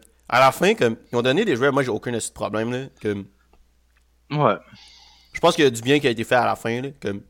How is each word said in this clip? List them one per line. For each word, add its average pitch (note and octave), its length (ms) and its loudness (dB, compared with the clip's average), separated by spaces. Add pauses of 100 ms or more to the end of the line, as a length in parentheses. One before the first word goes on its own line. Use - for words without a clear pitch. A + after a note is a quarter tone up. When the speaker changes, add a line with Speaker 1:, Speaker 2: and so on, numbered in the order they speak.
(280)
Speaker 1:
à B2 120 2
la C3 120 6
fin, F#3+ 240 0
comme, A#2 200 0 (160)
ils B2 40 -4
ont A#2+ 60 0
donné C#3 240 2
des D#3 100 0
jouets, C3+ 160 2
moi, C3+ 120 0
j'ai B2+ 60 -4
aucun A2+ 240 -4
esti A2 160 -6
de - 60 -20
problème, G#2+ 360 -4
là. C3 140 -6 (160)
Comme, G2+ 240 -4 (1040)
Speaker 2:
Ouais. C#3 240 2 (760)
Speaker 1:
Je - 60 -10
pense F3 160 4
qu'il D#3 80 2
y C#3 40 6
a B2 40 4
du A2+ 100 -8
bien C#3 180 2
qui C#3 80 0
a - 20 4
été A2+ 140 -4
fait B2+ 120 0
à A#2 100 2
la G#2+ 100 0
fin, A#2 260 -6
là. C#3 80 -10 (120)
Comme, G2+ 280 -6